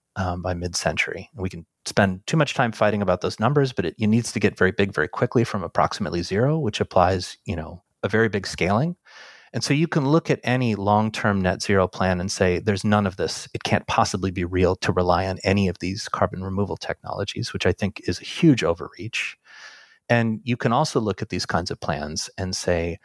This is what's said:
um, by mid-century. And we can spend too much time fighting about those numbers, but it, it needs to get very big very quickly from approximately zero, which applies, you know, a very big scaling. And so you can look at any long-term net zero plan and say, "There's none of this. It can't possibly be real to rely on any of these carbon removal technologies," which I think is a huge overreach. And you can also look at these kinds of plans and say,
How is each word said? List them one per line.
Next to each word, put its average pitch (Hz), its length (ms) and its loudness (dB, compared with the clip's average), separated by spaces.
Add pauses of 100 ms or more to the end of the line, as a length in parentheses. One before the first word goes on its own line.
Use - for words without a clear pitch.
(160)
um, 90 280 -4
by 90 100 -2
mid-century. 87 800 -4
And 98 80 -12
we 92 80 -2
can 85 160 -12 (200)
spend - 420 2
too 165 100 0
much 147 160 2
time 123 180 0
fighting 104 300 2
about 92 200 2
those - 180 -4
numbers, 135 340 2
but 92 120 -2
it, 80 120 -4
it 110 100 0
needs 113 260 2
to 113 60 -4
get 98 180 0
very 95 140 4
big 98 220 0
very 76 140 0
quickly - 360 0
from 101 200 -4
approximately 85 580 0
zero, 123 380 0
which 113 200 -2
applies, 92 640 0
you 92 100 -6
know, 82 260 -10 (220)
a 107 40 -2
very 110 220 2
big 98 160 -4
scaling. 110 500 0 (580)
And 113 100 -4
so - 100 0
you 156 140 2
can 143 200 0
look 160 220 4
at 139 140 2
any 123 320 2
long-term 104 640 2
net 92 200 0
zero 95 260 4
plan 92 320 0
and 92 120 -4
say, 90 280 2
"There's 98 240 -2
none 104 240 2
of 92 80 -4
this. - 380 -6
It - 100 -8
can't - 240 -2
possibly 95 420 0
be 90 160 -2
real 92 320 2
to - 140 0
rely 90 340 2
on 95 180 -4
any 98 240 4
of 87 120 -2
these 92 300 -6
carbon 101 340 -2
removal 95 340 -4
technologies," - 760 -8
which - 120 -4
I 92 60 6
think - 340 -4
is 85 140 -4
a - 60 -16
huge 139 380 4
overreach. - 720 -4 (720)
And 113 340 2
you 120 140 0
can 117 160 0
also 135 260 2
look 104 220 0
at - 80 -6
these - 160 -4
kinds 85 260 -2
of - 80 -8
plans 76 580 -6
and 92 180 -4
say, 85 500 -2